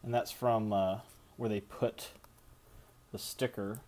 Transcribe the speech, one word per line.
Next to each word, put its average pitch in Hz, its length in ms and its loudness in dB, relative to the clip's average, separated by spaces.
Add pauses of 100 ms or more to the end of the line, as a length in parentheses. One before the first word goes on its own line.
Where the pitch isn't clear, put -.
and 117 120 -4
that's 120 180 2
from, 110 400 2
uh, 95 280 4 (360)
where 117 140 -2
they 104 100 0
put - 520 -4 (1000)
the - 80 -8
sticker. 113 680 -2